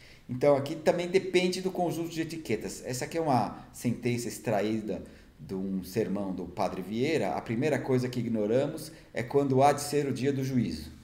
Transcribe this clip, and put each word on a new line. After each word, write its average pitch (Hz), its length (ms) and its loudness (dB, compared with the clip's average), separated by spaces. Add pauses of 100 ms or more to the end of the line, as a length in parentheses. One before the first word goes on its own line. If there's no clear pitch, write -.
(280)
Então, 135 280 4
aqui 143 200 0
também 170 320 0
depende 180 540 2
do 180 80 -2
conjunto 170 400 -2
de 160 120 -4
etiquetas. 123 600 -4
Essa 127 220 -4
aqui 156 140 -4
é - 20 0
uma 123 380 2 (120)
sentença 120 560 -2
extraída 104 760 -2 (360)
de - 140 -10
um 95 300 -4
sermão 98 500 -2
do 90 120 -6
Padre 90 360 -4
Vieira. 110 520 0
A 90 80 -4
primeira 131 360 0
coisa 127 320 2
que 123 100 -4
ignoramos 113 720 0 (220)
é - 80 -2
quando 131 400 4
há 143 100 8
de - 100 0
ser 147 260 0
o 123 60 0
dia 127 200 0
do 131 100 -2
juízo. 107 480 -2 (120)